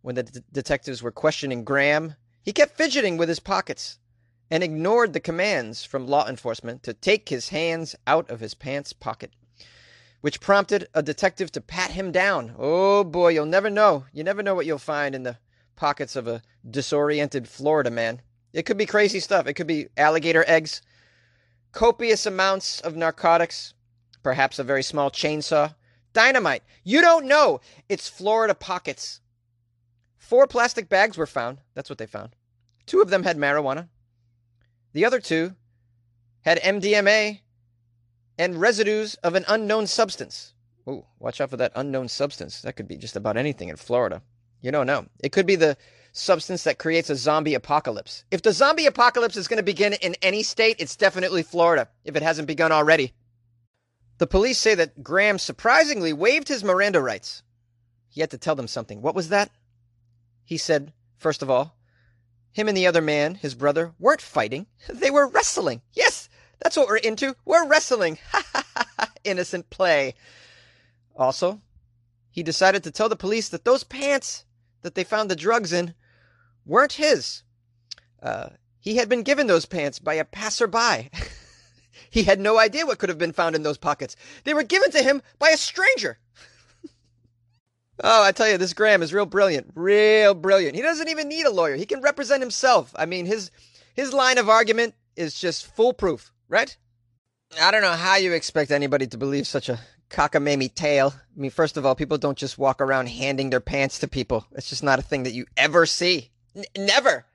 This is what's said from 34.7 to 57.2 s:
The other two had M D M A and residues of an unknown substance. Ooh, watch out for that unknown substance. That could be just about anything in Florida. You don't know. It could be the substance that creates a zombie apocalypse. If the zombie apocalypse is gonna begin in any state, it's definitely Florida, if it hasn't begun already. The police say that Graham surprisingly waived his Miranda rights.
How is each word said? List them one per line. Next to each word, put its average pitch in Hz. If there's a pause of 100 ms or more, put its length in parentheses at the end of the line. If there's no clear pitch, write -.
The 160
other 254
two 165 (880)
had 165
M 196
D 208
M 202
A 208 (920)
and 175
residues 214
of 170
an 190
unknown 214
substance. - (360)
Ooh, 131 (140)
watch 120
out 135
for 131
that 120
unknown 131
substance. 139
That -
could 107
be -
just -
about 107
anything 127
in 76
Florida. 113 (380)
You 123
don't 139
know. 135 (180)
It 147
could 190
be 190
the 156 (340)
substance 175
that 151
creates 165
a 147
zombie 151
apocalypse. 127
If 190
the 214
zombie 294
apocalypse 240
is 185
gonna 220
begin 202
in 185
any 202
state, 226
it's -
definitely 185
Florida, 170 (160)
if 151
it 147
hasn't 156
begun 160
already. 151 (1040)
The -
police 233
say 214
that 160
Graham 190
surprisingly 240
waived 240
his 254
Miranda 190
rights. 117 (680)